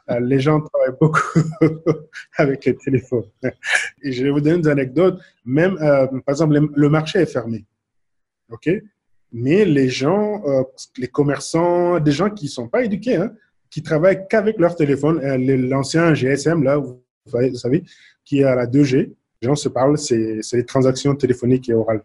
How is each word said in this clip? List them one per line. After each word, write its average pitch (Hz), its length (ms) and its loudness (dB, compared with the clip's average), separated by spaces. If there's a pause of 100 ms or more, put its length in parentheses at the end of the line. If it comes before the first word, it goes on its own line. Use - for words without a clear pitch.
(120)
Euh, 120 80 -2
les 127 200 0
gens 151 220 2
travaillent 135 400 -4
beaucoup 156 320 0 (280)
<laughs> - 760 -4
avec 135 280 0
les 127 100 2
téléphones. 127 500 -4 (800)
Et 139 80 -4
je 123 120 -4
vais 143 60 2
vous 147 100 0
donner 160 220 2
des 151 80 2
anecdotes. 143 500 0 (260)
Même, 160 360 0
euh, 139 240 4
par 131 280 -4
exemple, 151 200 2
le, 147 220 2
le 147 140 4
marché 156 280 0
est 160 80 4
fermé. 113 400 -6 (840)
OK ? 117 180 -6 (640)
Mais 139 340 2
les 139 240 2
gens, 202 560 -2
euh, 135 180 0 (340)
les 127 100 -8
commerçants, 170 920 0
des 147 120 2
gens 170 180 0
qui 202 180 -8
sont 120 200 -10
pas 240 160 -2
éduqués, 214 340 -2
hein, 196 140 -4 (380)
qui - 140 -10
travaillent 185 460 2
qu'avec 220 280 0
leur 170 180 2
téléphone, 147 480 0
euh, 135 140 -2
le, 131 180 2
l'ancien 135 580 2
G 123 140 0
S 139 200 0
M, 147 160 2
là, 139 140 2
vous 127 240 -8 (280)
savez, 123 200 0
vous 123 80 -6
savez, 143 260 -2 (400)
qui 143 160 -2
est 139 60 4
à 127 100 4
la 123 100 0
deux 135 180 2
G, 139 300 0 (280)
les 113 60 -4
gens 143 80 2
se 139 140 -4
parlent, 139 280 2
c'est, 110 440 -2
c'est 120 160 -4
les 123 80 0
transactions 131 480 0
téléphoniques 127 560 0
et 113 40 0
orales, 110 320 0